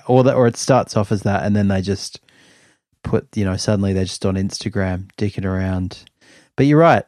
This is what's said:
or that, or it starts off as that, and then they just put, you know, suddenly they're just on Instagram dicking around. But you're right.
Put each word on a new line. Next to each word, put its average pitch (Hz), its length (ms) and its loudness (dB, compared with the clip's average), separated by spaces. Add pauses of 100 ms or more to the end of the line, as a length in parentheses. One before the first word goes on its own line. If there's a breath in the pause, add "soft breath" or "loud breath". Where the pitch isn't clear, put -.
or 127 160 6
that, 127 120 4
or 123 120 4
it 110 80 0
starts - 400 0
off 107 160 0
as 101 120 -4
that, 101 200 -2
and 101 100 0
then 101 140 0
they 95 140 0
just - 400 -8 (800 soft breath)
put, - 320 -4
you 107 80 -2
know, 92 140 -2
suddenly 98 340 0
they're 95 140 0
just - 200 -10
on 95 100 0
Instagram 95 840 -6
dicking 98 260 -6
around. 92 600 -4 (500 soft breath)
But 135 100 2
you're 147 140 4
right. 156 280 6